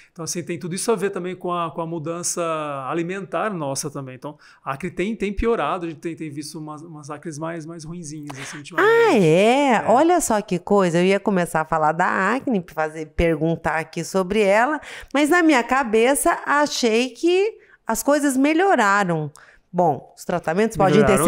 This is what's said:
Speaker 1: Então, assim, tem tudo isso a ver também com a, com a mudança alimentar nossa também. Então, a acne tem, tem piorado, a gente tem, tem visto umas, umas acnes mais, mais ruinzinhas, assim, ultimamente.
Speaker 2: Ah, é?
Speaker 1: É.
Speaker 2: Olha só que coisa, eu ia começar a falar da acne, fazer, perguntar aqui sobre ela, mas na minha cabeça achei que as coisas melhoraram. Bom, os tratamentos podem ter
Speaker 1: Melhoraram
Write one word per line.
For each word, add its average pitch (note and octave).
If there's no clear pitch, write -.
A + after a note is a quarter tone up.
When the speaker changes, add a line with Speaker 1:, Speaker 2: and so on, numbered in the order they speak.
Speaker 1:
Então, E3
assim, E3
tem F3
tudo F3
isso G#3+
a A3+
ver F#3+
também F#3
com F3+
a, E3+
com E3+
a E3
mudança E3+
alimentar F3
nossa C#3+
também. C3+
Então, D3
a C3+
acne F3
tem, G#3
tem G3+
piorado, F3+
a E3
gente D#3
tem, E3+
tem D#3
visto D3
umas, D3+
umas D3+
acnes D3+
mais, D#3+
mais E3
ruinzinhas, D3+
assim, C3+
ultimamente. D#4+
Speaker 2:
Ah, A4+
é? G#3+
Speaker 1:
É. F#3+
Speaker 2:
Olha E4
só A3
que F3+
coisa, F#3
eu F3
ia G3
começar F3+
a D#3
falar D#3
da G3
acne, B3
fazer, D#3
perguntar D#3+
aqui D#3+
sobre F#3+
ela, A3+
mas C#4+
na F4+
minha D4
cabeça B3+
achei B3+
que -
as A3+
coisas C#4+
melhoraram. G#3+
Bom, E3+
os -
tratamentos F3+
podem F#3+
ter F#3+
Speaker 1:
Melhoraram -